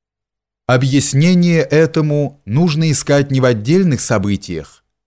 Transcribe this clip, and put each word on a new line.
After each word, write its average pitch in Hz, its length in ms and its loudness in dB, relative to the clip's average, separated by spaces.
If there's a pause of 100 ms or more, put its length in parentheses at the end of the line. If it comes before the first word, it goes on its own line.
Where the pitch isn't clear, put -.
(680)
Объяснение 143 960 2
этому 151 840 -2
нужно 156 460 0
искать 143 400 0
не 135 100 0
в 127 40 2
отдельных 131 560 0
событиях, 95 840 -4 (220)